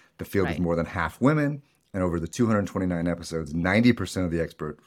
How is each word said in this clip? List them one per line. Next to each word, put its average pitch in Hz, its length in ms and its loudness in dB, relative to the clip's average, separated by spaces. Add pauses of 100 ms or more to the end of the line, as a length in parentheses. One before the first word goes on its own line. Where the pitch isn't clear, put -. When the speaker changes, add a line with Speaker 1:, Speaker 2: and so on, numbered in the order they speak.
(180)
Speaker 1:
The 92 60 -8
field 92 260 0
is - 40 -2
Speaker 2:
Right. 82 80 -4
Speaker 1:
more 85 140 2
than 82 100 0
half 82 340 -4
women, 147 420 2 (300)
and 95 120 -2
over 85 160 0
the 82 80 -6
two - 180 0
hundred 104 220 2
twenty-nine 87 400 -2
episodes, 82 460 -4
ninety 98 380 4
percent 92 320 -2
of 85 60 0
the 82 100 0
experts 78 460 -6